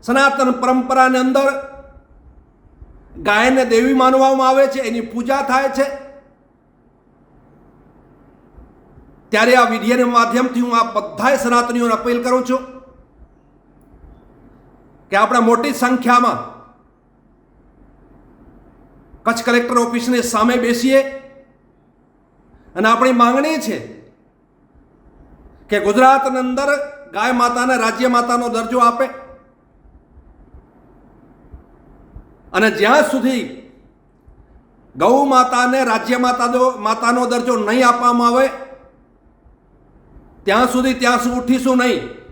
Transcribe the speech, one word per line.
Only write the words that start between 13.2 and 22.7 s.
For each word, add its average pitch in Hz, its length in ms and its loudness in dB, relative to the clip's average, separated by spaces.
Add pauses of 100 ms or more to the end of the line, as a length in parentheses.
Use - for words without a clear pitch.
કે 196 60 -2
આપણે 220 240 2
મોટી 233 320 2
સંખ્યામાં 247 680 0 (2750)
કચ્છ 226 180 -2
કલેક્ટર 240 360 0
ઓફિસની 240 520 -2
સામે 233 280 0
બેસીએ 247 440 2 (1700)